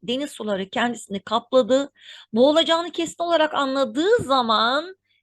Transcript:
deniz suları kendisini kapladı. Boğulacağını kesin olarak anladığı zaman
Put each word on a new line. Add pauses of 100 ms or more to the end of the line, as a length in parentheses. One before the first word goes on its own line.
deniz
suları
kendisini
kapladı. (420)
Boğulacağını
kesin
olarak
anladığı
zaman (280)